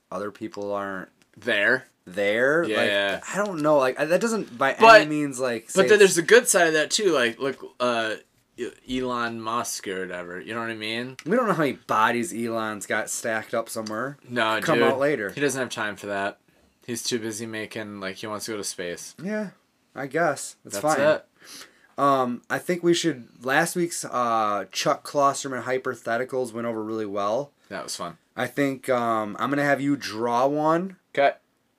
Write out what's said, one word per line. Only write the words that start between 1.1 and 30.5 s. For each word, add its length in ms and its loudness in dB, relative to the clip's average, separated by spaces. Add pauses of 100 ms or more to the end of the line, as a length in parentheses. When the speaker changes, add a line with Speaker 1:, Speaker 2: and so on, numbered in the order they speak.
Speaker 2:
There. 480 2 (200)
Speaker 1:
there. 580 2
Speaker 2:
Yeah. 580 0
Speaker 1:
Like, 140 -12
I 100 0
don't 160 -4
know. 160 4
Like, 200 2
that 240 2
doesn't 360 -4
by 220 0
Speaker 2:
But 220 12
Speaker 1:
any 80 -2
means, 300 -2
like, 260 -2
Speaker 2:
but 60 -16
Speaker 1:
say 120 4
Speaker 2:
then 80 4
Speaker 1:
it's 80 8
Speaker 2:
there's 160 8
the 80 2
good 240 6
side 200 4
of 60 2
that 160 2
too. 220 2
Like, 260 2
look, 260 -4 (160)
uh, 360 0 (420)
E-, 420 -8
Elon 400 -4
Musk 480 -6
or 120 -4
whatever. 400 -8
You 160 -10
know 60 -6
what 100 -6
I 40 -6
mean? 500 -6
Speaker 1:
We 100 0
don't 120 2
know 60 0
how 100 0
many 100 0
bodies 600 0
Elon's 540 -6
got 240 -4
stacked 420 -6
up 160 -4
somewhere. 480 -8 (100)
Speaker 2:
No, 340 0
Speaker 1:
Come 180 2
Speaker 2:
dude. 80 6
Speaker 1:
out 120 2
later. 300 0
Speaker 2:
He 120 -6
doesn't 180 0
have 100 -4
time 260 -6
for 120 -12
that. 320 -4 (480)
He's 160 -6
too 160 -2
busy 260 -6
making, 540 -8
like, 160 -8
he 100 -12
wants 200 -8
to 60 -8
go 60 -4
to 60 -6
space. 580 -8
Speaker 1:
Yeah, 280 -6 (460)
I 120 -8
guess. 560 -2
That's 160 -8
Speaker 2:
That's 160 2
Speaker 1:
fine. 120 2
Speaker 2:
it. 180 2 (720)
Speaker 1:
Um, 520 2
I 100 -2
think 240 -4
we 100 4
should, 340 -2 (160)
last 320 0
week's, 300 -2
uh, 640 0
Chuck 320 -2
Klosterman 600 0
hypotheticals 880 -4
went 140 -4
over 160 -4
really 240 -4
well. 440 -2 (180)
Speaker 2:
That 140 -8
was 120 -10
fun. 220 -10 (180)
Speaker 1:
I 100 -2
think, 440 -2
um, 500 0
I'm 100 -2
gonna 140 0
have 180 2
you 140 2
draw 500 -2
one. 520 0 (200)